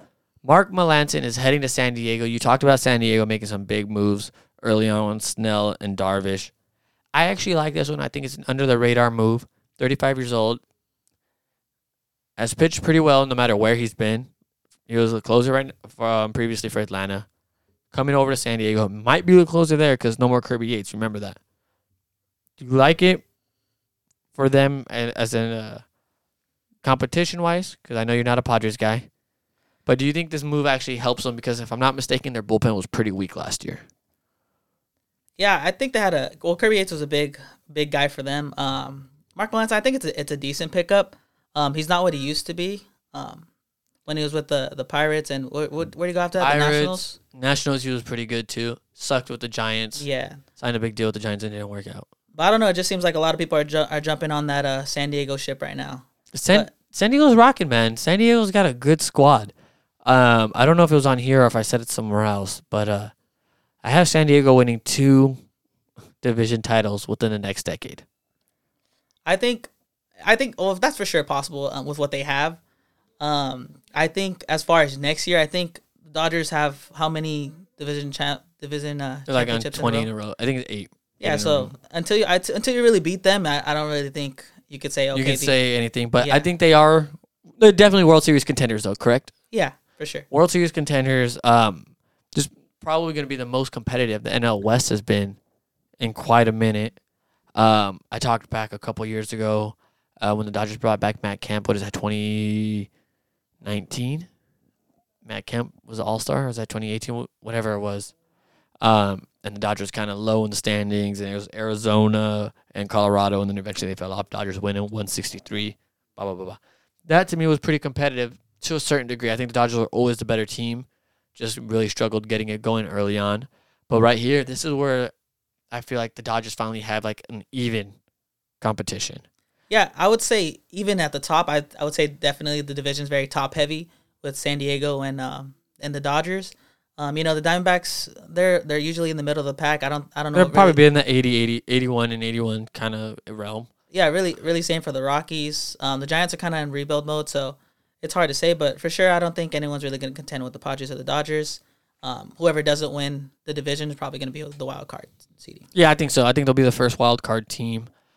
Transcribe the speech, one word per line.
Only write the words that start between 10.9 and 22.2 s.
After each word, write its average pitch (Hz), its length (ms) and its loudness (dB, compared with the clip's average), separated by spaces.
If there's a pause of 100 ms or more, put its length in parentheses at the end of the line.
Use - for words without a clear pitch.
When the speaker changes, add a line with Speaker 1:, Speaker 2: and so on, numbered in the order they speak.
Speaker 1:
Has 117 180 -4
pitched - 280 0
pretty 160 180 4
well 139 260 6
no 131 80 -2
matter 120 220 2
where 110 200 4
he's 117 180 -4
been. 113 340 -2 (580)
He 117 100 -6
was 117 160 2
the 110 80 -2
closer 120 320 4
right 135 140 0
n-, 135 60 -16 (160)
from 110 440 -2
previously 113 360 -4
for 104 120 -4
Atlanta. 98 460 -6 (640)
Coming 139 220 0
over 135 180 4
to 127 40 -2
San 117 220 -4
Diego. 107 300 0
Might 120 380 2
be 180 100 8
the 175 100 8
closer 165 300 2
there 147 200 4
'cause 117 220 -2
no 123 100 4
more 123 120 2
Kirby 117 280 -4
Yates. 107 240 -4
Remember 107 280 -6
that. 98 180 -12 (1160)